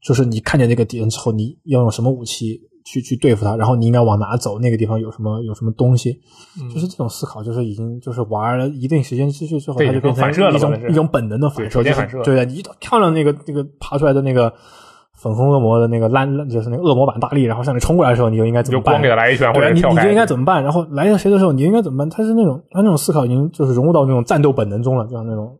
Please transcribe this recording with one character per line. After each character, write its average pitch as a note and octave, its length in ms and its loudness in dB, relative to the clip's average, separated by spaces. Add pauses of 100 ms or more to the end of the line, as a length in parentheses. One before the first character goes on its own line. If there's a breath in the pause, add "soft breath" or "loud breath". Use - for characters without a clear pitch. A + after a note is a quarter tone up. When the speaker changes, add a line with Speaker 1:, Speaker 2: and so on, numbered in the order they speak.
Speaker 1:
就 - 100 0
是 B2+ 120 4
你 A2+ 160 -4
看 - 180 0
见 B2 100 4
那 A#2+ 60 4
个 A#2+ 100 0
敌 A2 140 -10
人 A2 100 -2
之 A2 120 -4
后， B2 100 -2
你 A2 260 -4 (100)
要 C3+ 140 2
用 A#2+ 80 2
什 A2+ 140 -4
么 B2 80 0
武 B2 140 -6
器 A2+ 360 -8 (240)
去， - 160 -8
去 B2 160 -6
对 A#2+ 200 2
付 G#2 80 -4
他， G#2 100 0
然 A2 140 0
后 B2 80 2
你 A2+ 100 0
应 A#2 60 4
该 B2 80 4
往 A2 180 4
哪 G#2+ 180 -4
走， A2 220 -6
那 B2 100 0
个 A#2 80 0
地 A2 80 0
方 A2 160 -2
有 A2 120 -8
什 - 100 -12
么， G#2+ 200 -4
有 A2 120 -8
什 A2+ 100 -10
么 A2+ 60 -2
东 B2 260 2
西。 B2 240 -4 (400 soft breath)
Speaker 2:
嗯。 B2+ 100 -12
Speaker 1:
就 D#3 100 -8
是 F3+ 80 -4
这 F#3 80 -12
种 A#2+ 120 -6
思 - 160 -10
考， - 160 -14
就 A2 120 -8
是 A#2+ 120 -2
已 A2 80 -6
经， A#2 280 -10
就 B2+ 120 -12
是 A#2+ 100 -6
玩 A2 360 -2
了 C3 80 -2
一 C3+ 220 -6
定 D#3 120 2
时 C3 140 -6
间 C3+ 160 -2
继 C#3+ 160 -8
续 D3+ 140 -4
之 C#3+ 100 -10
后， C3+ 80 -6
Speaker 2:
对， D3+ 80 2
Speaker 1:
它 C3 60 0
就 C3 80 0
变 C3+ 120 0
成 C3 160 0
一 D3 40 -2
种， - 20 -4
Speaker 2:
反 - 0 -
射 F#3 160 2
了， D3+ 80 2
可 D3 120 2
能 C#3+ 100 -2
是。 A#2+ 100 -6
Speaker 1:
一 - 20 2
种 D#3 140 2
本 A#2+ 220 -2
能 G#2+ 100 -4
的 D3 100 0
反 C#3+ 100 -6
射， A#2 40 -4
Speaker 2:
对， G#2+ 80 -6
首 B2 140 0
先 C#3+ 100 2
反 G#2+ 160 -2
射。 B2+ 80 -10
Speaker 1:
就 A#2+ 60 -4
是， C#3+ 60 2
对 C3+ 40 4
的， B2+ 120 2
你 B2+ 80 -8
一 F#3 80 -12 (180)
看 A#3 200 0
到 F3+ 100 4
那 D#3+ 120 0
个， D3 100 2 (140)
那 D3+ 80 -10
个 C#3+ 100 -4 (140)
爬 - 180 -10
出 C#3+ 80 0
来 C#3+ 80 4
的 C#3 80 2
那 C3+ 140 0
个 A#2+ 180 2 (600 loud breath)
粉 - 180 -6
红 B2 200 2
恶 C#3 80 4
魔 A#2 180 4
的 A#2 80 4
那 A#2 140 0
个 A2+ 80 2
烂， C3+ 280 0
烂， C#3+ 120 -6
就 A#2 120 -2
是 A2+ 80 -6
那 A#2+ 80 -4
个 - 60 -6
恶 C#3+ 140 2
魔 C3 100 4
版 A#2 140 -4
大 - 80 -2
力， C#3 160 0
然 A2+ 120 -2
后 B2 60 -6
向 C#3 100 -2
你 B2 60 -2
冲 D#3+ 180 0
过 F3 80 4
来 B2+ 60 4
的 A#2+ 60 4
时 A#2+ 60 2
候， A#2 60 2
你 A2 80 0
就 A2 80 2
应 A2+ 80 0
该 A#2+ 80 2
怎 B2 140 -2
么 B2+ 60 2
办？ C3+ 180 2
Speaker 2:
你 - 0 -
就 - 0 -
光 D3 40 0
给 C#3 60 4
他 A#2 60 4
来 A2+ 160 2
一 C3+ 60 2
拳， B2 160 2
Speaker 1:
对 C#3 100 4
啊， D3 60 4
Speaker 2:
或 E3 40 4
者 E3+ 80 4
跳 C#3 100 4
开。 A#2 40 4
Speaker 1:
你， A#2 60 4
你 A2+ 60 4
就 - 40 4
应 G#3 60 4
该 A3+ 100 4
怎 C#3+ 100 -2
么 B2 80 -2
办？ E3+ 200 2
然 C#3+ 80 0
后 F3 140 0
来 D#3 220 0
到 G#3 80 4
谁 G3 140 2
的 G3+ 80 4
时 F#3+ 60 4
候， E3+ 80 4
你 C3+ 100 0
应 F3 100 2
该 A#3 80 2
怎 F3 120 -2
么 C3 60 -4
办？ D3 120 -2
他 A3 140 -4
是 A3 100 0
那 A3+ 100 4
种， D3+ 160 0 (120)
他 F#3 80 0
那 G#3+ 80 4
种 E3 100 4
思 - 140 -2
考 D3 120 2
已 A#2+ 40 0
经 C3+ 240 2
就 D3+ 120 -2
是 C3 80 2
融 B2 140 2
入 E3+ 60 2
到 D3+ 120 4
那 C3 60 0
种 B2 140 2
战 D#3 180 2
斗 C#3+ 100 4
本 A2 160 0
能 G#2 140 -4
中 C3 160 0
了， A2+ 60 -4
就 A#2 80 -12
像 A2+ 120 -10
那 A2+ 120 -6
种 A2+ 240 -10